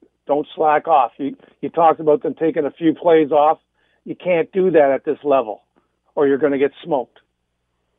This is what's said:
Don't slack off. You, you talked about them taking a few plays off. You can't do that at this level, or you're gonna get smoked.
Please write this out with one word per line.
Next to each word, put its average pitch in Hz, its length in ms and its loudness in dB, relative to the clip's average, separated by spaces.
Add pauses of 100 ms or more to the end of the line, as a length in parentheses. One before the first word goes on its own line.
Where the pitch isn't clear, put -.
(260)
Don't 147 280 -4
slack 156 340 0
off. 143 300 0
You, 143 200 -10 (240)
you 143 80 -8
talked 160 300 2
about 151 240 0
them 147 100 -6
taking 160 320 -4
a 139 60 -6
few 160 220 -2
plays 156 380 2
off. 151 280 2 (440)
You 170 120 -12
can't 175 360 -4
do 190 200 0
that 143 200 4
at 127 140 -4
this 143 180 -4
level, 131 400 -2 (520)
or 143 120 0
you're 139 120 0
gonna 143 180 0
get 139 140 0 (120)
smoked. 139 360 -6 (800)